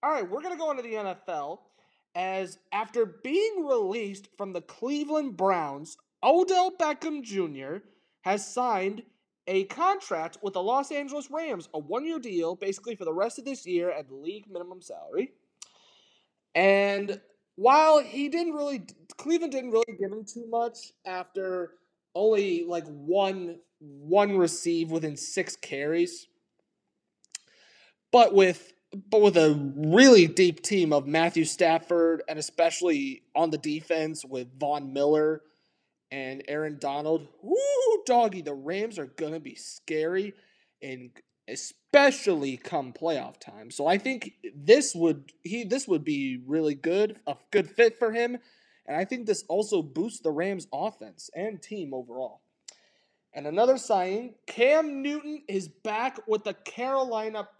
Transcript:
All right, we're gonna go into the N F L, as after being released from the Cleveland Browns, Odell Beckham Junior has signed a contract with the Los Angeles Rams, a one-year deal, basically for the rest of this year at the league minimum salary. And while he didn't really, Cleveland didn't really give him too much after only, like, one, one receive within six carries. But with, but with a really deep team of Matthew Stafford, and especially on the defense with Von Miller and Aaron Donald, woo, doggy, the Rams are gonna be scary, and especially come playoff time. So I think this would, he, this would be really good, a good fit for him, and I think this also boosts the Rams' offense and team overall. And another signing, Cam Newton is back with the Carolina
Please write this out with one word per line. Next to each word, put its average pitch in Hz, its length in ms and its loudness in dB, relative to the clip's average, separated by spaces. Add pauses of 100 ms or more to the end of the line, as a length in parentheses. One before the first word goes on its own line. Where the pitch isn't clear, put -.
All 285 120 0
right, 214 180 -4
we're 254 120 -6
gonna 359 140 -8
go 311 140 -4
into 262 140 -6
the 226 120 -8
N 208 120 -6
F - 200 -10
L, 156 380 -8 (480)
as 185 460 -6 (120)
after 214 320 -2
being 339 640 -2
released 208 640 -2 (100)
from 196 140 -8
the 175 100 -6
Cleveland 285 760 -4
Browns, 160 600 -2 (260)
Odell 359 480 4
Beckham 302 540 -4
Junior 170 580 -6 (380)
has 202 260 -2
signed 214 560 -2 (460)
a 190 160 0
contract 247 760 -2
with 196 140 -6
the 185 80 -2
Los 262 300 -2
Angeles 285 400 -8
Rams, 285 420 -6
a 156 60 -6
one-year 269 400 -6
deal, 180 340 -4
basically 196 400 -8
for 196 100 -14
the 160 80 -4
rest 202 280 -4
of 233 40 -16
this 269 220 -10
year 175 240 -2
at 143 180 -8
the 135 60 -20
league 180 340 -12
minimum 180 320 -12
salary. 104 520 -8 (1200)
And 196 680 2 (360)
while 302 440 8
he 277 300 -4
didn't 339 240 -2
really, 285 280 -4 (360)
Cleveland 320 340 -2
didn't 254 200 -6
really 226 280 2
give 196 100 -4
him 214 140 -10
too 233 240 -14
much 233 420 -4 (140)
after 185 680 -6 (420)
only, 196 500 2
like, 170 220 -6
one, 175 720 -2 (200)
one 160 600 2
receive 165 520 0
within 156 280 -4
six - 360 -6
carries. 160 720 -4 (1800)
But 240 220 8
with, 190 400 4 (380)
but 220 100 6
with 202 160 8
a 147 400 4
really 180 520 10
deep 175 340 4
team 170 320 2
of 139 120 2
Matthew 165 380 2
Stafford, 165 840 2
and 156 120 -6
especially 156 840 0 (100)
on 160 160 2
the 156 80 -4
defense 156 640 -4
with 131 340 -10
Von 143 360 -4
Miller 151 480 2 (680)
and 135 380 -10
Aaron 151 320 -6
Donald, 147 480 -2 (140)
woo, 494 640 0
doggy, 226 340 2
the 147 140 -8
Rams 185 440 -6
are 151 60 -6
gonna 156 360 -8
be 135 160 -16
scary, 175 760 -4 (480)
and 127 300 -14 (380)
especially 202 1080 2
come 131 360 -6
playoff 160 460 -6
time. 107 320 -20
So 143 160 -4
I 185 120 4
think 240 340 -6 (200)
this 180 440 6
would, 156 340 0 (140)
he, 220 180 -6
this 226 240 -4
would 165 160 0
be 135 420 -4
really 151 300 0
good, 190 500 -2
a 143 120 -6 (160)
good 196 180 2
fit 226 300 4
for 226 100 2
him, 233 260 -2 (480)
and - 120 -6
I 175 80 0
think 240 220 -8
this 214 220 -2
also 208 320 0
boosts 156 380 -6
the 160 140 -2
Rams' 175 400 -4
offense 196 640 -10
and 190 260 -10
team 165 320 -10
overall. 123 460 -10 (920)
And 143 140 -12
another 233 320 2
signing, 208 560 -4 (140)
Cam 285 540 2
Newton 294 460 -8
is 190 200 -6
back 220 580 -6
with 214 160 -2
the 202 120 -6
Carolina 226 960 -4 (120)